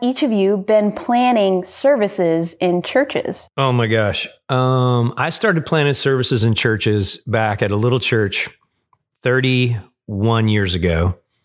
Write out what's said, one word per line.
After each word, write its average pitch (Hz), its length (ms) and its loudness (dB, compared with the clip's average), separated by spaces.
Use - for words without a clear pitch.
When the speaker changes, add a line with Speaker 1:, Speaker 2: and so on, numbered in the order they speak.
Speaker 1:
each 262 220 -2
of 262 100 0
you 202 240 2
been 208 340 2
planning 214 720 0
services 185 880 0
in 180 260 0
churches? - 680 -4
Speaker 2:
Oh 135 140 2
my 120 140 2
gosh. 107 400 0
Um, 127 680 2
I 139 100 -2
started 170 380 -2
planning 143 260 0
services 127 520 0
in 113 100 2
churches 107 720 0
back 110 340 -2
at 104 120 0
a 104 40 -2
little 120 240 0
church - 480 -2
thirty-one 117 1300 0
years 101 260 0
ago. 87 440 0